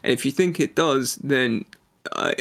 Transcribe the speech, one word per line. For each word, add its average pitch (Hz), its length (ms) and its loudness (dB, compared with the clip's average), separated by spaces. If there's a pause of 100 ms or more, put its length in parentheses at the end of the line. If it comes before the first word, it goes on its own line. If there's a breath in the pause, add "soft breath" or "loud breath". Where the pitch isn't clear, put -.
and 131 100 0
if 123 140 -2
you 131 60 -2
think 180 280 0
it - 140 -2
does, 135 420 0
then 127 480 0 (520)
I, - 240 0